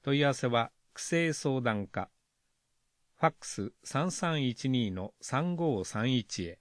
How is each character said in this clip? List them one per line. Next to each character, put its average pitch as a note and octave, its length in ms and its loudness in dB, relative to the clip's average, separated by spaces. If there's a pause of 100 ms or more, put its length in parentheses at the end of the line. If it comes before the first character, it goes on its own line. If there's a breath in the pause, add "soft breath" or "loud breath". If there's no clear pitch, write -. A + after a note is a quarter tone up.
問 C#3 140 0
い D3 80 4
合 C#3+ 40 4
わ C3+ 60 2
せ - 120 -2
は、 A#2 240 2 (220)
区 - 80 -16
政 E3 360 2
相 C3+ 240 0
談 G#2+ 280 0
課、 G2 220 -6 (1080)
フ D#3+ 80 2
ァ D#3+ 40 6
ッ - 100 -18
ク - 60 -14
ス - 260 -6 (100)
三 E3+ 300 -2
三 D#3+ 320 0
一 B2+ 240 0
二 B2 220 2
の F#2 320 -6
三 E3+ 340 0
五 D3 280 0
三 A#2 280 0
一 A2 320 0
へ。 E2 160 -10